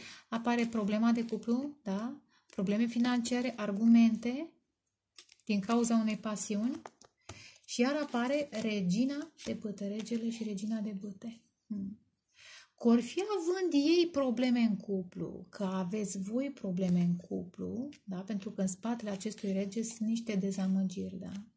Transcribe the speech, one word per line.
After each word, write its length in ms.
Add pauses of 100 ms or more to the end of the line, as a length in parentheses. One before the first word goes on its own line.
(280)
apare 380
problema 460
de 120
cuplu, 580
da? 380 (260)
Probleme 400
financiare, 680
argumente, 960 (920)
din 160
cauza 340
unei 240
pasiuni. 640 (800)
Și 160
iar 160
apare 540
regina 840 (120)
de 80
bâte, 360
regele 420
și 120
regina 380
de 100
bâte. 500 (260)
Hmm. 320 (800)
Că 100
or 120
fi 220 (160)
având 340
ei 400
probleme 480
în 160
cuplu, 720
că 160
aveți 540
voi 320
probleme 500
în 160
cuplu, 720 (160)
da? 160
Pentru 300
că 100
în 80
spatele 420
acestui 420
rege 300
sunt 260
niște 260
dezamăgiri, 840
da? 160 (240)